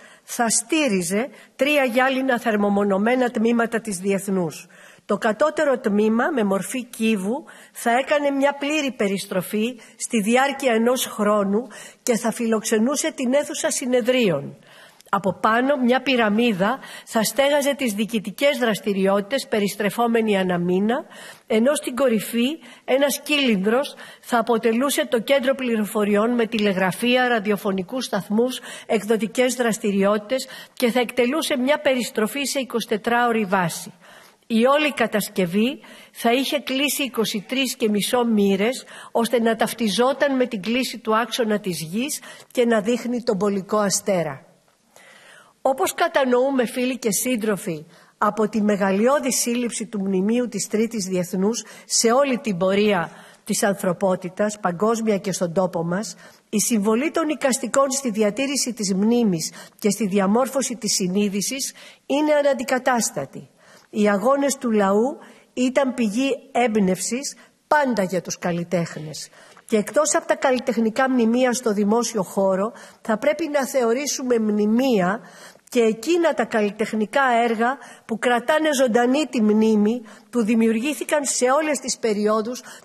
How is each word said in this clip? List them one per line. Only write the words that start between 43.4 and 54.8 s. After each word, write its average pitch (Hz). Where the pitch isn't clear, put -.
αστέρα. 180
Όπως 269
κατανοούμε, 269
φίλοι 254
και 226
σύντροφοι, 202
από 214
τη 214
μεγαλειώδη 208
σύλληψη 240
του 202
μνημείου 196
της 196
Τρίτης 220
Διεθνούς 190
σε -
όλη 262
την 202
πορεία 190
της -
ανθρωπότητας, 190
παγκόσμια 214